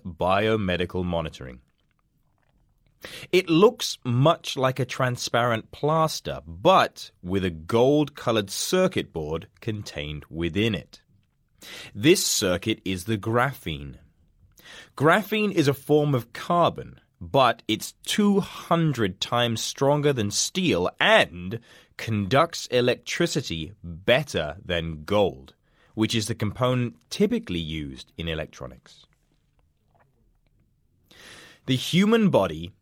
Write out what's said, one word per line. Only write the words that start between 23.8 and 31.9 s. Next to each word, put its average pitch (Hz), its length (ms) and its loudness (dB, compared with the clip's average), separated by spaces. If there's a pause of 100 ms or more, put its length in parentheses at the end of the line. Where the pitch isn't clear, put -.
better 87 840 0
than 82 380 -4
gold, 76 500 0 (420)
which 110 200 0
is 107 140 -2
the 120 80 -6
component 123 580 -2 (160)
typically 208 480 -2
used 78 580 -8
in 82 120 -6
electronics. 69 760 -10 (2500)
The 131 80 0
human 202 560 4